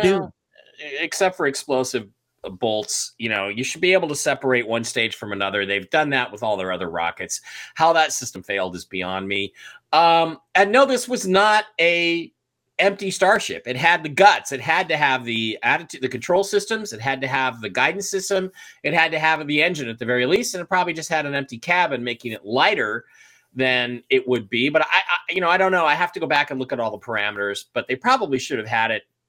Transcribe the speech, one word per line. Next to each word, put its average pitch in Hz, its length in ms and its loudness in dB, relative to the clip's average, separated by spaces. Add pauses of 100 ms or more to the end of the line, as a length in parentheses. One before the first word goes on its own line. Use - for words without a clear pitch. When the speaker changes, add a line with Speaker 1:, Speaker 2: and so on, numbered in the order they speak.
Speaker 1:
do. 190 180 4
Speaker 2:
Well, - 140 -8 (680)
except 180 380 0
for 170 100 0
explosive 131 600 -2 (360)
bolts, 107 760 -4
you 113 100 -2
know, 101 200 -2
you 110 140 -6
should 160 180 -8
be 185 120 2
able 175 140 2
to 147 80 -4
separate 131 520 0
one 113 160 -2
stage 113 320 -2
from 104 160 -12
another. 98 340 -2
They've 98 260 -4
done 156 200 2
that 127 200 0
with 120 120 -16
all 107 140 0
their 92 140 -4
other 90 180 -4
rockets. 85 520 -6 (340)
How 165 180 4
that 156 200 2
system - 280 -8
failed 92 340 -2
is 85 100 -12
beyond 95 420 -6
me. 98 260 -4 (400)
Um, 165 460 4 (160)
and 196 160 4
no, 262 140 6
this 247 220 0
was 220 200 -4
not 208 380 4 (140)
a 170 520 2 (480)
empty 196 320 2
Starship. 185 560 2
It 123 80 -4
had 165 260 4
the 156 80 -6
guts. 165 420 4
It 131 100 -6
had 165 280 0
to 160 80 0
have 135 260 2
the 113 380 -2
attitude, 139 400 -2
the 131 80 0
control 175 340 0
systems. 202 500 -2
It 110 80 -12
had 131 200 -2
to 135 60 -2
have 127 340 -2
the 107 80 -6
guidance 156 400 0
system. 190 400 -2 (340)
It 147 120 -2
had 165 160 2
to 160 80 -2
have 156 260 0
the 147 160 0
engine 156 280 0
at 113 100 -10
the 117 60 -8
very 123 200 2
least, 202 300 0
and 175 80 -6
it 170 40 -18
probably 180 260 0
just 160 160 -10
had 156 180 0
an 143 80 -4
empty 131 240 -6
cabin, 165 440 0
making 120 280 -6
it 104 140 -12
lighter 120 600 0 (500)
than 123 540 0
it 127 180 2
would 117 220 0
be. 120 200 0
But 156 140 2
I, 151 100 -2
I, 175 400 0
you 185 80 -2
know, 170 80 2
I 180 80 4
don't 190 140 2
know. 175 140 2
I 147 100 4
have 175 180 -2
to 175 60 -10
go 160 80 -2
back 147 240 0
and 131 80 -6
look 127 120 -8
at 127 80 -4
all 113 120 -4
the 104 80 -10
parameters, 101 720 -4
but 117 140 -4
they 127 80 -2
probably 214 420 2
should 123 220 -6
have 110 80 -8
had 113 240 0
it 107 120 -4 (260)